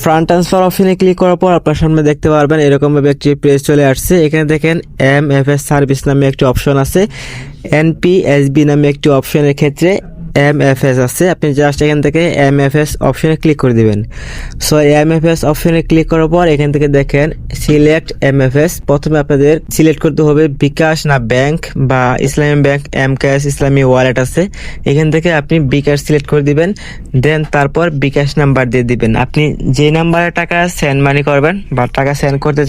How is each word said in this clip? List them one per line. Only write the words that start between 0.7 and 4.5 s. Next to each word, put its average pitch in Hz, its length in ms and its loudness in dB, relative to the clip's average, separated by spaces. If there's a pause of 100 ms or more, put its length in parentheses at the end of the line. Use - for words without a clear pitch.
ক্লিক 185 220 2
করার 180 200 2
পর 185 160 2
আপনার 151 220 -2
সামনে 156 280 2
দেখতে 147 260 -2
পারবেন 151 320 2
এরকমভাবে 143 480 2
একটি 143 140 -2 (140)
পেজ 139 160 4 (100)
চলে 147 220 4
আসছে। - 220 0 (120)
এখানে 156 280 0